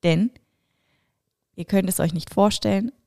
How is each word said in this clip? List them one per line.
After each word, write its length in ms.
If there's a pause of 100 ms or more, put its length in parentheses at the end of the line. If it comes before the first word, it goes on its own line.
denn 260 (1300)
ihr 80
könnt 240
es 100
euch 160
nicht 180
vorstellen, 600 (140)